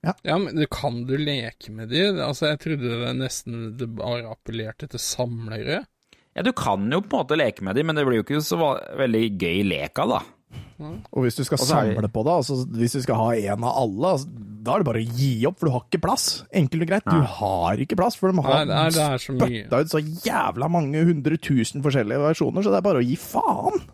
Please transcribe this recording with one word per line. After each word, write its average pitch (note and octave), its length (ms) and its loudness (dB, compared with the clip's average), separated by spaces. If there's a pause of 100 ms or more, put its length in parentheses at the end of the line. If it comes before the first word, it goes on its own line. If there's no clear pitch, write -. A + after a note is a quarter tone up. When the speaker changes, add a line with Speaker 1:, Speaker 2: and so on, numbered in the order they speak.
Speaker 1:
Ja. E3+ 80 0 (120)
Speaker 2:
Ja, D3+ 140 0
men F3 160 -2
det D3+ 160 2
kan A#2+ 360 -4
du C3 100 0
leke C#3 560 -4
med A2 160 -10
de? D#3 160 2 (180)
Altså, C3+ 300 -2
jeg D3 80 -4
trodde B2 400 -2
det B2 160 -4
nesten, A#2 600 -6
det B2 200 -6
bare A#2+ 340 -4
appellerte A2 580 -10
til - 120 -10
samlere. A#2+ 840 -4 (520)
Speaker 3:
Ja, - 60 -2
du A#3+ 100 2
kan G#2 400 0
jo F3 80 2
på - 180 -4
en D#3+ 80 0
måte D3+ 100 2
leke C3 260 0
med F#2+ 120 -2
de, C#3 80 2
men D#3+ 140 0
det D3 100 2
blir A#2+ 140 4
jo - 20 -2
ikke D3 220 0
så E3+ 140 -2
va-, D3+ 220 2 (160)
veldig A2+ 420 2
gøy F2 280 2
lek D2 320 -2
av, E3 100 2
da. A#3+ 120 2 (580)
Speaker 1:
Og D3+ 460 -4
hvis A#2+ 120 2
du C#3+ 60 -2
skal C#3 160 0
Speaker 3:
Og - 80 2
så D#3 140 4
er - 80 2
det G#2+ 80 0
Speaker 1:
samle G#2+ 160 0
på A2 100 -2
det, D3 140 2
altså, C#3+ 180 0 (220)
hvis A#2 160 2
du C#3 100 -2
skal B2 140 0
ha A2+ 160 2
en G#2 320 -2
av B2+ 160 0
alle, A#2+ 320 0
altså, C#3 160 -2 (340)
da A#2 120 0
er G3+ 40 2
det F3+ 80 2
bare A2+ 160 0
å A#2 140 -4
gi B2 300 2
opp, F3+ 120 0
for E3+ 80 0
du C#3 60 2
har G#2 180 -2
ikke F3 120 0
plass. - 420 -2 (100)
Enkelt E3 280 2
og E3 60 -2
greit, G3 180 0
Speaker 3:
Nei. E3 100 4
Speaker 1:
du D#3 100 6
har F#2+ 520 0
ikke C#3+ 180 -2
plass, F#3+ 180 2
for F#3+ 160 2
de F3+ 120 2
har C3+ 100 4
Speaker 2:
Nei, D3+ 140 4
det - 100 0
er, D#3+ 140 4
det D#3 180 2
er C3 160 -2
så - 80 -8
mye. A#2+ 320 0
Speaker 1:
spyttet A#2+ 160 2
ut D#3 160 -2
så D#3 60 2 (260)
jævla D#3+ 420 0
mange D#3 380 2
hundre D3+ 320 2
tusen C3+ 420 0
forskjellige C3+ 380 2
versjoner, D#3 420 2
så G#3 80 2
det G3 80 4
er F#3 80 0
bare E3 160 4
å B2 60 2
gi C3+ 80 0
faen. - 640 0 (140)